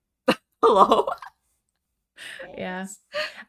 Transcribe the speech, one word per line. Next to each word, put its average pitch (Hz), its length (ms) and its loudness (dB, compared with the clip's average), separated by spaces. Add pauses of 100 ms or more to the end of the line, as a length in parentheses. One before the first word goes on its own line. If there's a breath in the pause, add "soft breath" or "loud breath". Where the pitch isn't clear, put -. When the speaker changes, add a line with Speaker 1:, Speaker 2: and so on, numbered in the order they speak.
(280)
Speaker 1:
<laughs> - 360 -4
"Hello?" 220 440 6 (1500 loud breath)
Speaker 2:
Yeah. 185 300 -8 (600 loud breath)